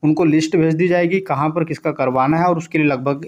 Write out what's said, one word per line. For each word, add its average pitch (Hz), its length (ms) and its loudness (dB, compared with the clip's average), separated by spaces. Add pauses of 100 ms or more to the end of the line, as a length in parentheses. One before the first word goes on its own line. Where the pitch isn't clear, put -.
उनको 156 220 2
लिस्ट 156 320 2
भेज 160 180 2
दी 175 140 2
जाएगी 175 320 0
कहाँ 151 300 -2
पर 165 140 -2
किसका 156 280 -4
करवाना 131 440 0
है 170 80 0
और 180 140 0
उसके 165 200 -4
लिए 151 80 2
लगभग 139 420 -2